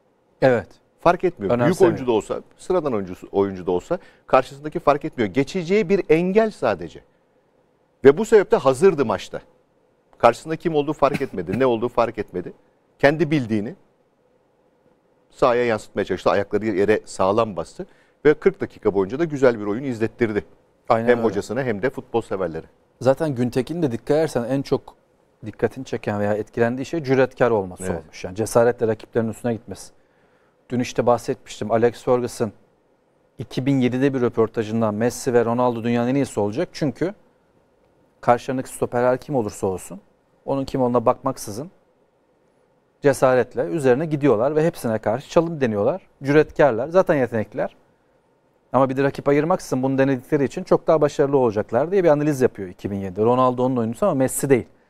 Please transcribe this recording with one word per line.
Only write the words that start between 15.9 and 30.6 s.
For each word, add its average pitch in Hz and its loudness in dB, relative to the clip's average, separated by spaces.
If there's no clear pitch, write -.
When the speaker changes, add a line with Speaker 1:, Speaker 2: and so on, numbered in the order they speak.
Speaker 2:
çalıştı. 92 -2
Ayakları 101 0
yere 101 2
sağlam 101 -2
bastı. 85 -12
Ve 147 6
kırk - -2
dakika 104 -4
boyunca 98 -2
da 170 -2
güzel 131 2
bir 104 -6
oyun 113 -4
izlettirdi. 110 -2
Speaker 1:
Aynen 117 2
Speaker 2:
Hem 120 4
Speaker 1:
öyle. 113 0
Speaker 2:
hocasına 104 -6
hem 107 -6
de 123 -2
futbol 117 -6
severlere. 87 -6
Speaker 1:
Zaten 135 0
Güntekin 123 -4
de 131 0
dikkat - -6
edersen 147 0
en 135 -4
çok - -6
dikkatini 117 -4
çeken 107 -6
veya 104 0
etkilendiği 120 -2
şey 165 -6
cüretkar 127 2
olması 95 -2
Speaker 2:
Evet. 90 -4
Speaker 1:
olmuş. - -16
Yani 92 -10
cesaretle 117 2
rakiplerin 110 -4
üstüne 117 -6
gitmesi. - -14